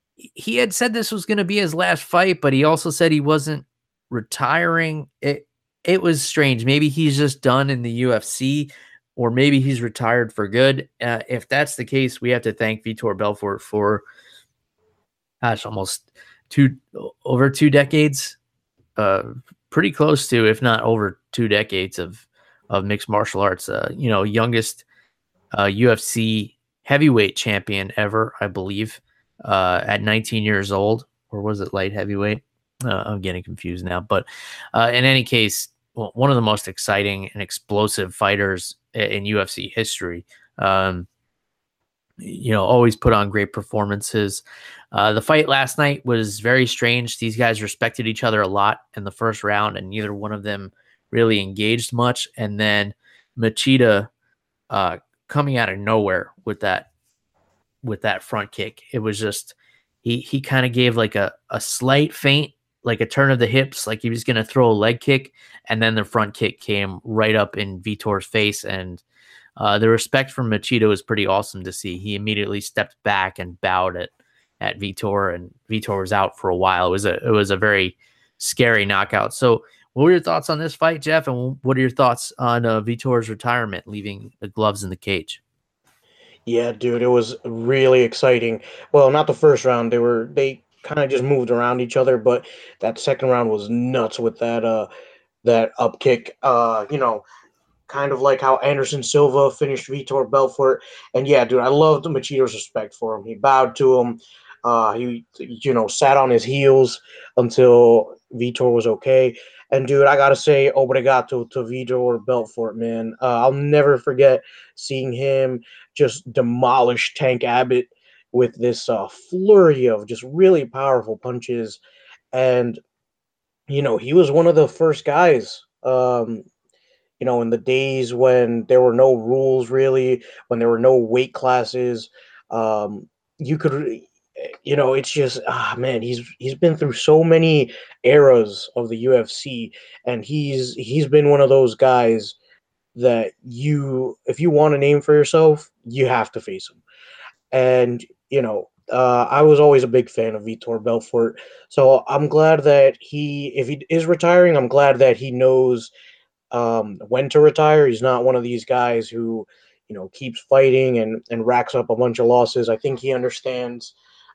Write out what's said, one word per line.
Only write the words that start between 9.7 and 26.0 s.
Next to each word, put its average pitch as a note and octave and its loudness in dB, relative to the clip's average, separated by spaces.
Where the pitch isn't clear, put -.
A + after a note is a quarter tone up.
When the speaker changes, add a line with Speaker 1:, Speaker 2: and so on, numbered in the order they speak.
Speaker 1:
retired A#2 -2
for G#2 -6
good. C3 0
Uh, A#2 -4
if B2 -8
that's D3 -4
the B2 -10
case, C3 -4
we B2 -2
have B2 0
to A2 -4
thank A2 -6
Vitor A2 -6
Belfort G2+ -6
for, G#2 -2
gosh, A#2 -4
almost G#2 -10
two, C#3 2
over C3 0
two D3 2
decades, C#3+ 0
uh, G2+ 0
pretty F3 0
close D3+ 0
to, A2+ 2
if G#2+ 2
not A#2 0
over A2 -2
two A#2 -2
decades G2+ -2
of, F2+ -12
of G2 -2
mixed G#2 -6
martial G#2 -2
arts. F#2+ -4
Uh, - -6
you C3 -4
know, G2+ 0
youngest, A2+ -4
uh, G2+ 2
U G#2+ 2
F A2 0
C A2 -4